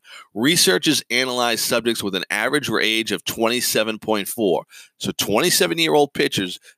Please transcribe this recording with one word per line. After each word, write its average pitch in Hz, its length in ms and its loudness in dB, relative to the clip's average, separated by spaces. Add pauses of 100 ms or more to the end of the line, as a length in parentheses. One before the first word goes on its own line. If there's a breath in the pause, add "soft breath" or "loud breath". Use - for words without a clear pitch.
(340 loud breath)
Researchers 165 720 2
analyzed 120 560 0
subjects 117 380 0
with 98 140 -4
an 87 140 -4
average 120 380 0
age 110 420 0
of 95 140 -4
twenty-seven 113 760 0
point 104 280 -2
four. 95 360 0 (340 loud breath)
So 95 180 -6
twenty-seven-year-old 160 960 2
pitchers 101 460 -2 (200 loud breath)